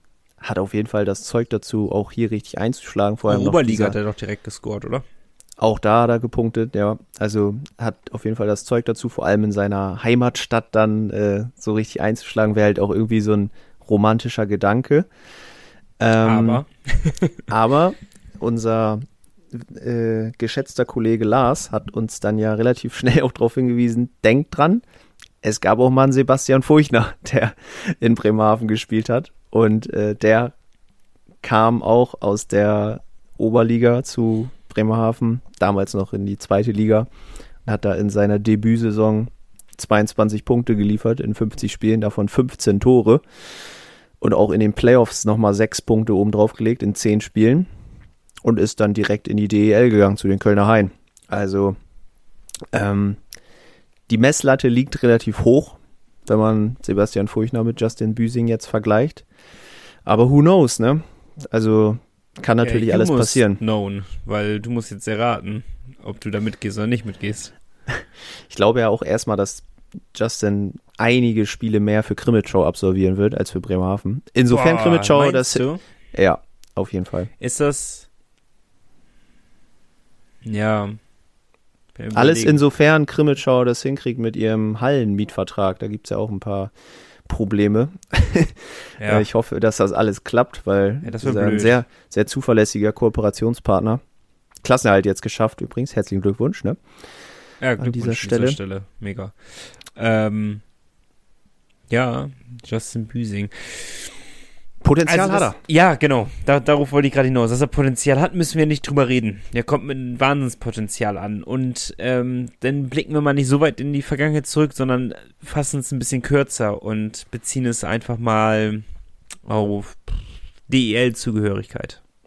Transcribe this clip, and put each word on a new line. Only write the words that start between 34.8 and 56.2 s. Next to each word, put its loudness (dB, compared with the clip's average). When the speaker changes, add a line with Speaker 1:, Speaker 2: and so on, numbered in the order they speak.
Speaker 1:
damals 0
noch -4
in -4
die -4
zweite 0
Liga, 2
und -4
hat -4
da 2
in -2
seiner 2
Debütsaison 2
zweiundzwanzig 0
Punkte 0
geliefert 0
in -4
fünfzig -4
Spielen, 0
davon -2
fünfzehn 0
Tore 6
und 2
auch 4
in 2
den 2
Playoffs 2
nochmal 4
sechs 0
Punkte 0
oben 2
drauf 2
gelegt -2
in 0
zehn 2
Spielen 2
und 2
ist -2
dann 2
direkt -2
in -2
die 0
D 4
E -
L 6
gegangen 6
zu -2
den 2
Kölner 4
Haien. 4
Also, -2
ähm, -2
die 2
Messlatte 4
liegt 0
relativ 2
hoch, 4